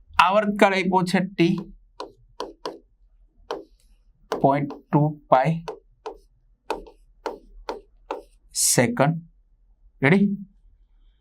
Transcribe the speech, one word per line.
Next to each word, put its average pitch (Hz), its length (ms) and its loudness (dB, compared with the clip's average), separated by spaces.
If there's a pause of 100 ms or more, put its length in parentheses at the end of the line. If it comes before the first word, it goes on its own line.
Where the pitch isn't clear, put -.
(200)
આવર્તકાળ 202 540 4
આપ્યો 185 280 0
છે 180 180 0
ટી, 170 380 0 (2750)
પોઇન્ટ 143 320 0
ટુ - 560 -2
પાઈ 151 360 2 (3000)
સેકન્ડ. 135 680 0 (800)
રેડી? 196 280 4 (920)